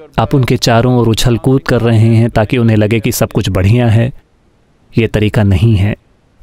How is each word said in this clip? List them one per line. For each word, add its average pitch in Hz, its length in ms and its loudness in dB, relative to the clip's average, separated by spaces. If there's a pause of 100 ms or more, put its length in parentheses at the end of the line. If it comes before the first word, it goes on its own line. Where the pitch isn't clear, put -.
(180)
आप 117 160 -2
उनके 131 220 0
चारों 123 400 0
ओर 117 120 0
उछल 113 280 0
कूद 131 260 0
कर 123 180 -2
रहे 113 360 2
हैं 117 140 2
ताकि 113 280 -2
उन्हें 113 180 2
लगे 107 240 0
कि 117 120 -2
सब - 200 -4
कुछ 104 180 -2
बढ़िया 101 360 0
है, 117 260 0 (880)
ये 113 80 2
तरीका 107 360 -2
नहीं 101 340 2
है, 104 200 -2 (460)